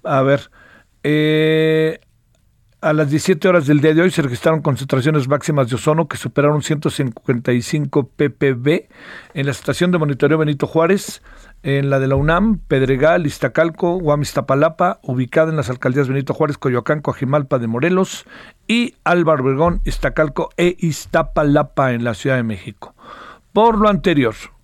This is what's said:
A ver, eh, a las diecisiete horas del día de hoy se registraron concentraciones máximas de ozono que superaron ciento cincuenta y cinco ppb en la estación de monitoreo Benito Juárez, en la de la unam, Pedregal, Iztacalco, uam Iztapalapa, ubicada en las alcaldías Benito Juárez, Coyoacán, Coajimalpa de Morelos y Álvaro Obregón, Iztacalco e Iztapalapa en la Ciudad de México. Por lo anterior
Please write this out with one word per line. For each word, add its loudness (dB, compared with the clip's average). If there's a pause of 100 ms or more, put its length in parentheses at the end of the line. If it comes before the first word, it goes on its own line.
A 0
ver, 0 (520)
eh, 2 (800)
a 2
las 2
diecisiete 2
horas 4
del 4
día 4
de 4
hoy 4
se -2
registraron 0
concentraciones 0
máximas 0
de -2
ozono 0
que -10
superaron 0
ciento -2
cincuenta -4
y 2
cinco -2
ppb 0 (460)
en -4
la -2
estación -2
de 2
monitoreo 2
Benito 0
Juárez, 0 (420)
en -2
la 2
de 0
la 0
unam, 2
Pedregal, 2
Iztacalco, -2
uam 0
Iztapalapa, 0
ubicada 0
en -2
las -4
alcaldías -2
Benito -4
Juárez, -2
Coyoacán, -2
Coajimalpa -2
de -4
Morelos -2 (400)
y -2 (100)
Álvaro 2
Obregón, 0
Iztacalco -2
e 0
Iztapalapa 0
en -4
la -2
Ciudad -2
de -2
México. -10 (580)
Por 4
lo 4
anterior 2 (280)